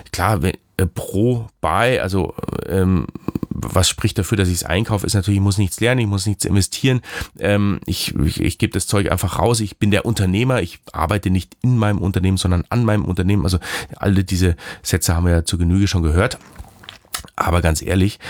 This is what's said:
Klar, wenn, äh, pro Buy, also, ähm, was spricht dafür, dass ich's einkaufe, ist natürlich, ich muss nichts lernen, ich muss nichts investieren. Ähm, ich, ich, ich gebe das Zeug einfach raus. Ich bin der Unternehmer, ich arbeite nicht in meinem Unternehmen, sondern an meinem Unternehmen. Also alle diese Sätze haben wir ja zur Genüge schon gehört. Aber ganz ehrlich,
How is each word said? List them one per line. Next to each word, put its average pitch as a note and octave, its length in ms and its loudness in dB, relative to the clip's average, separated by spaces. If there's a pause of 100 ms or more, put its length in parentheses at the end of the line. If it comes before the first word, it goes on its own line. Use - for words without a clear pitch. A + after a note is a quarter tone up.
(120)
Klar, F2+ 300 0
wenn, F2+ 160 0 (180)
äh, F#2+ 80 2
pro A2+ 640 -2 (160)
Buy, G#2+ 380 2
also, F#2 340 -2 (320)
ähm, F#2 400 2 (420)
was - 400 0
spricht - 300 -4
dafür, G2+ 180 -2
dass F#2 140 2
ich's F2 140 -2
einkaufe, G2 420 -2
ist F#2+ 80 -4
natürlich, G2+ 240 2
ich G2 60 2
muss G2+ 120 2
nichts G2+ 240 0
lernen, B2 220 2
ich G#2 60 0
muss G2 180 -2
nichts G#2 180 -2
investieren. A#2 560 2 (380)
Ähm, G2+ 480 2
ich, - 280 -4
ich, - 280 0
ich - 160 -2
gebe - 160 -2
das G2 120 -2
Zeug G2+ 240 0
einfach F#2 280 -2
raus. A2 220 2
Ich G#2 180 -6
bin G#2 120 2
der G2+ 140 2
Unternehmer, A2 560 0
ich - 200 -6 (120)
arbeite F#2 380 0
nicht F#2 320 -2
in B2 160 2
meinem G#2 200 2
Unternehmen, F#2+ 380 0
sondern F2+ 320 2
an A#2+ 160 0
meinem G#2+ 220 0
Unternehmen. F#2 380 0
Also F2+ 140 2 (380)
alle G2 260 2
diese F#2 340 2 (260)
Sätze F2 340 0
haben F2 80 2
wir F2 80 4
ja E2 140 2
zur E2+ 120 -4
Genüge F2+ 280 2
schon F2+ 160 0
gehört. E2 360 2 (960)
Aber E2+ 260 0
ganz D#2+ 200 2
ehrlich, F#2+ 360 0 (120)